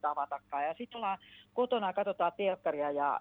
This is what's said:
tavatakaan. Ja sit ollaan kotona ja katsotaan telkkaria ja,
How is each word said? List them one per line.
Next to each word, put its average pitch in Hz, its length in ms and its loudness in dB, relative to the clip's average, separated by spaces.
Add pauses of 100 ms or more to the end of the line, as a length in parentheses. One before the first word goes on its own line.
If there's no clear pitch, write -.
tavatakaan. 143 640 -4
Ja 160 100 -2
sit 240 220 -12
ollaan 202 220 -2 (360)
kotona 240 340 0
ja 185 60 -2
katsotaan 190 440 2
telkkaria 160 540 0
ja, 143 300 2